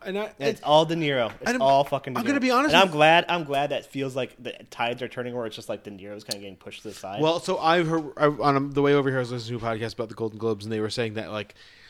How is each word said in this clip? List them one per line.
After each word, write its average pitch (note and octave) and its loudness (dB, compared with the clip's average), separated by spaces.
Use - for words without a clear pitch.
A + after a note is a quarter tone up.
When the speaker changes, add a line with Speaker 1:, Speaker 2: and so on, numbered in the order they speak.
Speaker 1:
and F#3+ -6
I, G#3 -6
Speaker 2:
It's C#3 -2
Speaker 1:
it, - -10
Speaker 2:
all D3+ 6
De D#3+ -2
Niro. C#3+ 0
It's - -2
Speaker 1:
and B3 2
I'm, B2+ -2
Speaker 2:
all C#3 6
fucking C3+ -6
De - -4
Niro. A#3+ -2
Speaker 1:
I'm G#3+ -4
gonna C#4 2
be B3+ 2
honest C#4 4
Speaker 2:
And E3+ 8
I'm G3 6
Speaker 1:
with F3 -2
Speaker 2:
glad, D#3+ 6
I'm F3 -2
glad C#3+ -2
that C3+ -4
feels C3+ -6
like B2+ -6
the A#2+ -12
tides B2 -4
are A#2+ -4
turning B2 -8
where B2 -6
it's G#2+ -10
just A2+ -14
like G#2 -8
De G#2 -14
Niro's G#2 -14
kinda G#2+ -12
getting G2+ -16
pushed - -18
to A2 -14
the G2 -12
side. G2 -8
Speaker 1:
Well, D#3+ 0
so F#3 -2
I've E3 2
heard, D#3+ -2
I, D3+ 4
on C#3+ 2
the C#3 0
way C#3+ 4
over C#3 2
here, C3 0
I - 2
was A#2+ -4
listening A#2+ -6
to A2 -6
a - -2
podcast A2+ -4
about A2+ -6
the A2 -16
Golden A2 -6
Globes, G#2+ -2
and A2 -6
they A2 -2
were G#2+ 0
saying A2 -4
that, G#2 -8
like, G#2 -8